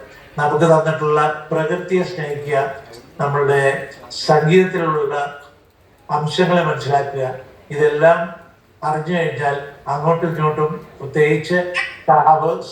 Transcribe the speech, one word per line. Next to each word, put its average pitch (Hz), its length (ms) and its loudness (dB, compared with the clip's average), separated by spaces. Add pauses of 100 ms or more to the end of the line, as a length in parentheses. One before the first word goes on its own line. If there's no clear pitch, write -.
(360)
നമുക്ക് 151 340 2
തന്നിട്ടുള്ള 156 500 2 (260)
പ്രകൃതിയെ 170 580 -2
സ്നേഹിക്കുക, 147 540 -4 (600)
നമ്മളുടെ 143 420 2 (680)
സംഗീതത്തിലുള്ള 156 880 2 (920)
അംശങ്ങളെ 165 560 0
മനസ്സിലാക്കുക. 139 600 -2 (460)
ഇതെല്ലാം 151 480 4 (640)
അറിഞ്ഞു 156 340 -4
കഴിഞ്ഞാൽ 147 400 -2 (320)
അങ്ങോട്ടും 165 400 0
ഇങ്ങോട്ടും, 151 440 -2 (240)
പ്രത്യേകിച്ച് 151 640 0 (480)
സഹോ-, 156 640 2